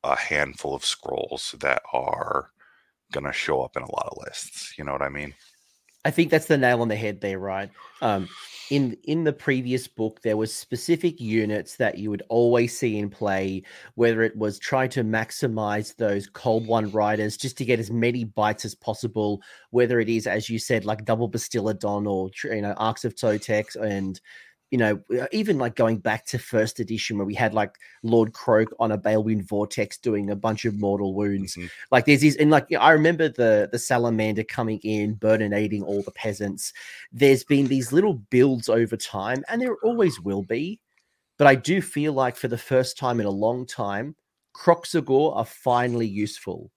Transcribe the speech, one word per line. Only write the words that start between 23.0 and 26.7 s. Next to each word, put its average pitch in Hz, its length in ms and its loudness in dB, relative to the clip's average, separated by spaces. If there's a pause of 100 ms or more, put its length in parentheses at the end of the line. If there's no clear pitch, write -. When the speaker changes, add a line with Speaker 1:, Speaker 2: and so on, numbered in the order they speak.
Speaker 2:
of 113 100 -2
Totex 107 600 -2
and, 98 460 -4 (500)
you 131 60 -2
know, 107 240 2 (180)
uh, 127 140 -4
even, 214 240 0
like, 120 200 -2
going 113 200 2
back 107 300 -4
to 127 120 -6
first - 400 -2